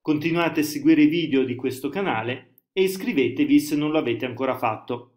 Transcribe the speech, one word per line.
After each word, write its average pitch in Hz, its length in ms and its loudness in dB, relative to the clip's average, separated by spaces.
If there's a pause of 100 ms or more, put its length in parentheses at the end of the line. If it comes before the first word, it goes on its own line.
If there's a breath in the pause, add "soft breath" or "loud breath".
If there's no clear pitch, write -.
Continuate 160 600 0
a 147 40 2
seguire 151 380 4
i 147 40 8
video 151 380 2
di 123 100 -4
questo 127 340 -6
canale 131 840 -6
e 190 120 2
iscrivetevi 147 760 2
se 147 160 -4
non 151 140 -2
lo 156 80 2
avete 120 260 -2
ancora 123 320 -4
fatto. 117 600 -4